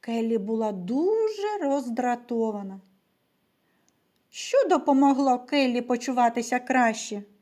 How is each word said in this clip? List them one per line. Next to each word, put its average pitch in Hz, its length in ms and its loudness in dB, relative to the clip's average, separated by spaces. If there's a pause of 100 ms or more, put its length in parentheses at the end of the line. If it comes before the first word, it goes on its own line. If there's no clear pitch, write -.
Келлі 226 380 -2
була 214 340 -2
дуже 403 880 -2
роздратована. 240 1200 -2 (1500)
Що - 380 0
допомогло 277 720 4
Келлі 254 420 0
почуватися 240 800 0
краще? 233 600 0 (200)